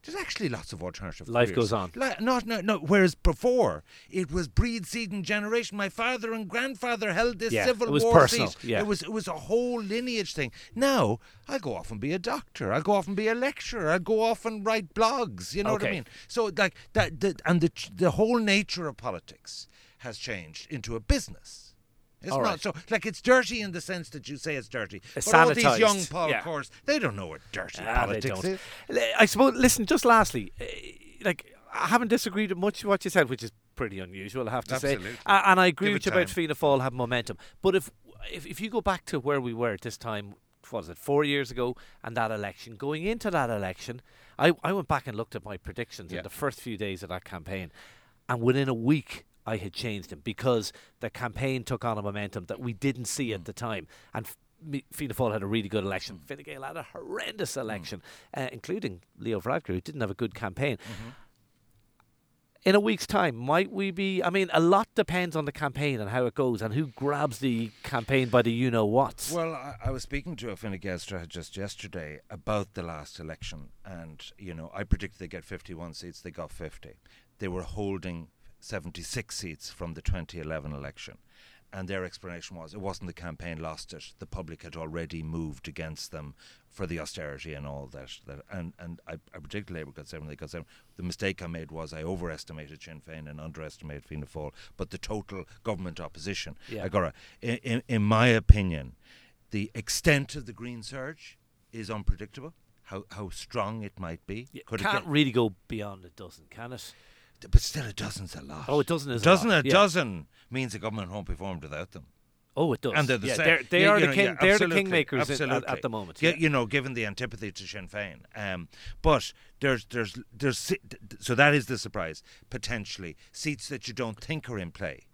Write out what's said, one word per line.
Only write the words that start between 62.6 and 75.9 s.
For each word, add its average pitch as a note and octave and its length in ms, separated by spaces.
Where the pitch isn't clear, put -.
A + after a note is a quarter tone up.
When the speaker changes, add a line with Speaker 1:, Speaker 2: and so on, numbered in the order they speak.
Speaker 2:
In F#3+ 100
a G#3 60
week's G#3 260
time, F3 300
might D3+ 340
we G3 200
be, F#3+ 320
I F3 80
mean, F#3+ 240
a D#3+ 60
lot F#3+ 340
depends F3+ 420
on D#3 80
the C#3+ 80
campaign C#3+ 480
and G2+ 80
how B2 160
it A#2 100
goes B2 280
and A2 100
who D3 140
grabs C#3+ 540
the A#2 300
campaign C3 480
by B2 100
the A#2 100
you-know-whats. A#2 800
Speaker 1:
Well, E3 220
I, C3+ 220
I - 60
was C3 120
speaking C#3+ 340
to A#2 140
a G2 60
Fine G2 220
Gael F2+ 200
strategist E2+ 600
yesterday E2+ 640
about G#2 420
the F#2+ 100
last D#2+ 380
election, D#2 480
and, E2+ 400
you F#2 160
know, D#2+ 200
I G2+ 100
predicted G2+ 340
they F2+ 100
get E2 160
fifty-one F2 480